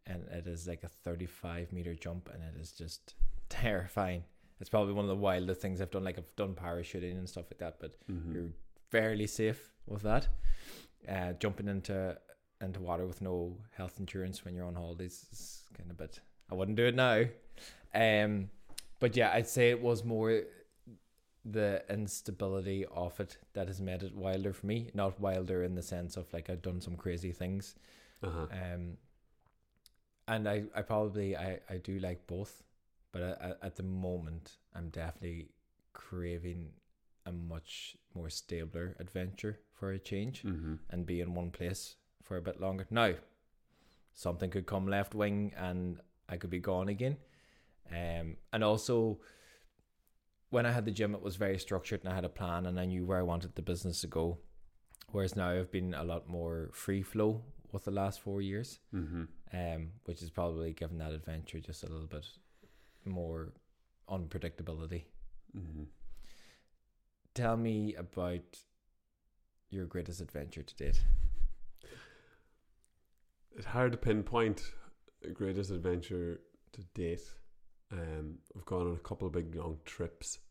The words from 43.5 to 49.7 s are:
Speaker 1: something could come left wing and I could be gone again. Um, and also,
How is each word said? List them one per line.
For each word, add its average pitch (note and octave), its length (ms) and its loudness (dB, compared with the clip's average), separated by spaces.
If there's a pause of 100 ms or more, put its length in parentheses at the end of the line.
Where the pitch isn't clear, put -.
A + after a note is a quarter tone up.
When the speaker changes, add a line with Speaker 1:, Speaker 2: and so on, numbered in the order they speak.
Speaker 1:
something F2 380 -2
could F#2 160 -2
come F#2+ 200 0
left G2+ 280 0
wing G#2 420 2
and F2+ 420 -2 (300)
I F2+ 80 -4
could F2 140 -6
be F2+ 80 0
gone F#2 280 2
again. B2 300 0 (760)
Um, E2+ 460 -4 (160)
and A2 100 2
also, A2 560 4 (1300)